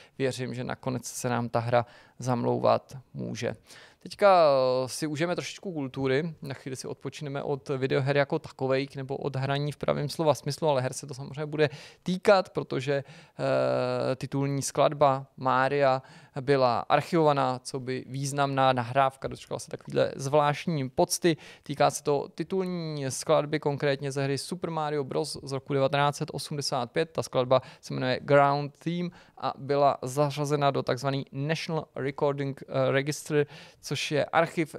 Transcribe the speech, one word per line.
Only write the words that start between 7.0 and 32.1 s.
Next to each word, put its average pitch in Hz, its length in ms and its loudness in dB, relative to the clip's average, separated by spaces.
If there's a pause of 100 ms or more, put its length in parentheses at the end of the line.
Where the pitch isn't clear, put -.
od 139 260 -6
videoher 139 480 0
jako 143 220 0
takovejch 135 580 -4
nebo 135 200 -8
od 135 200 -6
hraní 139 360 -2
v - 40 -10
pravém 147 320 -2
slova 151 260 2
smyslu, 151 340 -4
ale 135 140 2
her 131 100 -2
se - 140 -12
to 139 80 -10
samozřejmě 139 320 -10
bude 147 220 2 (340)
týkat, 185 480 4
protože, 139 540 -4
eh, 127 1120 -2
titulní 139 460 -4
skladba 143 640 2 (100)
Mária 131 640 2 (380)
byla 127 400 4
archivovaná, 143 800 2
co 135 220 -8
by 127 280 -6
významná 135 640 2
nahrávka, 127 560 0
dočkala 127 300 -10
se - 120 -14
takovýhle - 460 0
zvláštní 143 720 0
pocty. 170 480 2 (260)
Týká 143 280 2
se - 120 -6
to 143 320 0
titulní 170 720 -4
skladby, 147 520 0
konkrétně 143 520 -2
ze 139 120 -2
hry 139 140 0
Super 175 320 -6
Mario 151 340 -2
Bros. 151 380 -4
z 135 100 -10
roku 135 220 -4
devatenáct 139 420 2
set 151 160 -6
osmdesát 139 600 -4
pět. 160 200 0
Ta 127 100 -2
skladba 127 400 4 (180)
se - 140 -10
jmenuje 131 280 0
Ground 143 560 4
Theme 175 320 -4 (280)
a 127 200 -4
byla 139 440 2
zařazena 143 680 0
do 131 120 0
takzvaný 135 500 -2
National 156 640 -4
Recording, 139 680 -2